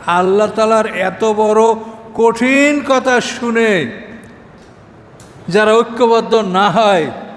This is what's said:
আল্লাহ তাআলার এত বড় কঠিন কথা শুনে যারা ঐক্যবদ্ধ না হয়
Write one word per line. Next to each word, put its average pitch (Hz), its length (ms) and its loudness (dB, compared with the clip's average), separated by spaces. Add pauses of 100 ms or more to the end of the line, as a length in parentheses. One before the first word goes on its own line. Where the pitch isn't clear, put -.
আল্লাহ 185 400 2
তাআলার 220 400 0
এত 185 380 -4
বড় 214 380 2 (520)
কঠিন 262 760 2
কথা 254 320 2
শুনে 226 720 -2 (1600)
যারা 214 260 2
ঐক্যবদ্ধ 233 600 0
না 202 360 2
হয় 185 400 0 (260)